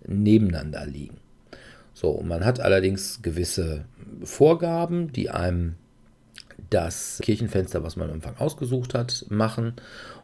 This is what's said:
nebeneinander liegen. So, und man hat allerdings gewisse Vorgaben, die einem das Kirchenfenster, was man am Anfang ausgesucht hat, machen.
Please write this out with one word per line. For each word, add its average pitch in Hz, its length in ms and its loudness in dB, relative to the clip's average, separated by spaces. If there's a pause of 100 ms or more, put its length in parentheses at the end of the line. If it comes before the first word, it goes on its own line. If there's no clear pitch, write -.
nebeneinander 92 800 4
liegen. 71 320 -10 (760)
So, - 160 0
und 80 180 -2
man 85 160 -2
hat 123 160 2
allerdings 95 640 2
gewisse 82 640 -2 (380)
Vorgaben, 170 920 4
die - 160 -2
einem 87 460 0 (960)
das - 520 -2
Kirchenfenster, 98 640 -2
was 80 120 -8
man 82 140 -6
am 76 60 -8
Anfang 98 220 -10
ausgesucht 127 560 -4
hat, 120 360 -4
machen. 110 440 0 (500)